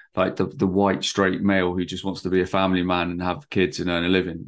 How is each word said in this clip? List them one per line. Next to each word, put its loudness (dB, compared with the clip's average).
like, 0
the, 0
the -2
white 2
straight 0
male 2
who -2
just -10
wants -6
to -4
be 4
a 2
family 2
man 0
and -6
have -6
kids 0
and -2
earn 0
a 0
living 0